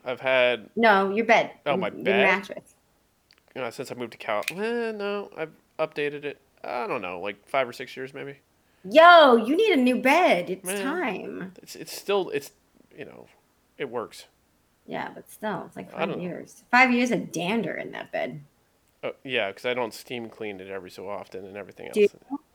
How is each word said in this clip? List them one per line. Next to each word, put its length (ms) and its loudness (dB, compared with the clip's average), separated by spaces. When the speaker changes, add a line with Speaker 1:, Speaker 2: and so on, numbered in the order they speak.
Speaker 1:
I've 180 -8
had 540 2
Speaker 2:
No, 360 4
your 140 0
bed. 260 2
Speaker 1:
Oh, 100 0
my 120 -2
Speaker 2:
Your 140 -14
Speaker 1:
bed? 200 2
Speaker 2:
mattress. 500 -2
Speaker 1:
Uh, 140 -8
since 220 -12
I 40 -12
moved 180 -10
to 40 -20
Cal-, 320 -2
eh, 440 -6
no, 440 -8
I've 160 -8
updated 480 -4
it. 160 -12
I 240 -6
don't 160 -4
know, 160 -8
like, 280 -10
five 220 -2
or 40 -14
six 220 -14
years 200 -12
maybe. 220 -14
Speaker 2:
Yo, 500 10
you 200 0
need 140 4
a 100 4
new 180 2
bed. 520 4
It's 120 -10
Speaker 1:
Man, 200 -6
Speaker 2:
time. 720 -6
Speaker 1:
it's, 120 -20
it's 160 -14
still, 380 -4
it's, 220 -6
you 80 -14
know, 220 -20
it 100 -8
works. 360 -10
Speaker 2:
Yeah, 300 -8
but 160 -20
still, 340 -8
it's 100 -20
like 160 -14
Speaker 1:
I 100 -16
Speaker 2:
five 80 -2
Speaker 1:
don't 100 -8
know. 40 -8
Speaker 2:
years. 460 -12
Five 220 4
years 180 2
of 220 -4
dander 420 -4
in 200 -10
that 180 -12
bed. 300 -6
Speaker 1:
Uh, 80 -6
yeah, 280 -2
'cause 140 -12
I 80 -2
don't 180 -4
steam 380 -12
clean 300 -12
it 100 -14
every 220 -12
so 180 -14
often 380 -12
and 100 -16
everything 360 -16
Speaker 2:
Do 80 2
you? 80 4
Speaker 1:
else. 100 -10